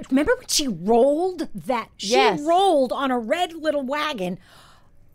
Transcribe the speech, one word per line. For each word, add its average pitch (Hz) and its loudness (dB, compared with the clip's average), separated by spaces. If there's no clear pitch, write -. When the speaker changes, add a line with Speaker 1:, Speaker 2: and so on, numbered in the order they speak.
Speaker 1:
Remember 294 2
when - -18
she 294 -2
rolled 269 2
that? 214 -6
She 196 -8
Speaker 2:
Yes. 247 4
Speaker 1:
rolled 330 2
on 269 -2
a 254 0
red 320 -2
little 294 -2
wagon. 262 -4